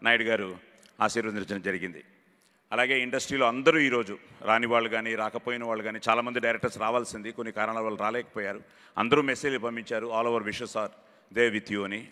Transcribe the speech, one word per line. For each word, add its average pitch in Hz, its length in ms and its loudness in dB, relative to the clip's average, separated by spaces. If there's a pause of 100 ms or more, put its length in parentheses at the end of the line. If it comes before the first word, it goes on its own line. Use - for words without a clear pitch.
నాయుడు 113 200 4
గారు 101 360 0 (420)
ఆశీర్వదించడం 104 640 0
జరిగింది. 90 420 -4 (680)
అలాగే 127 260 2
ఇండస్ట్రీలో 127 480 0
అందరూ 135 320 4
ఈరోజు 120 400 2 (240)
రాని 113 240 4
వాళ్ళు 117 220 4
కానీ, 113 260 -4
రాకపోయిన 120 500 -4
వాళ్ళు 110 200 -4
కానీ, 107 240 -6
చాలామంది 120 320 2
డైరెక్టర్స్ 113 380 -2
రావాల్సింది, 113 540 -2
కొన్ని 113 200 -8
కారణాల 110 260 -2
వల్ల 110 180 -4
రాలేకపోయారు. 104 640 -4 (380)
అందరూ 120 240 6
మెసేజ్లు 135 360 0
పంపించారు, 117 520 -6 (100)
"All 117 100 2
our 113 120 0
wishes 107 280 -6
are 107 180 -4 (500)
there 113 200 4
with 104 140 -6
you" 101 120 0
అని. 101 280 -6